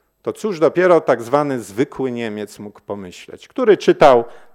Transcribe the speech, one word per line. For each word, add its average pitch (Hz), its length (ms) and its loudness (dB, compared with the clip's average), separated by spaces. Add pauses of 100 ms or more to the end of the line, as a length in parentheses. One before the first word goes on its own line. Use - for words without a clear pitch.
(220)
to 117 100 -8
cóż 202 260 -8
dopiero 165 420 2
tak 131 220 -2
zwany 135 380 -2
zwykły 110 520 -6
Niemiec 107 460 -10
mógł 104 220 -20
pomyśleć, - 680 -16
który 214 280 0
czytał 135 480 4 (300)